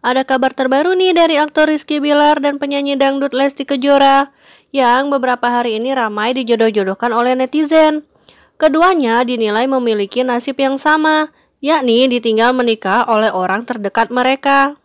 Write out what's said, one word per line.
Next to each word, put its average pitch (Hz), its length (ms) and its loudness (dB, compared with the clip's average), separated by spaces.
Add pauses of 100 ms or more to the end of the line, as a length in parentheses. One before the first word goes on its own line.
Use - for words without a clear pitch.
Ada 254 160 0
kabar 262 320 -2
terbaru 277 400 0
nih 370 240 2
dari 330 160 2
aktor 302 320 0
Rizky 302 320 -2
Bilar 294 400 2
dan 285 160 -2
penyanyi 277 400 -4
dangdut 277 400 -2
Lesti 269 320 -2
Kejora 277 640 2 (400)
yang 262 400 0
beberapa 247 400 -2
hari 240 320 -2
ini 262 160 -4
ramai 214 320 -2
dijodoh-jodohkan 226 800 -2
oleh 240 240 0
netizen. 302 720 0 (480)
Keduanya 302 720 2
dinilai 226 400 -2
memiliki 240 560 -2
nasib 254 400 -4
yang 269 160 0
sama, 311 560 0 (240)
yakni 262 480 0
ditinggal 233 480 0
menikah 233 560 -2
oleh 220 240 0
orang 185 320 -4
terdekat 226 480 -4
mereka. 277 720 0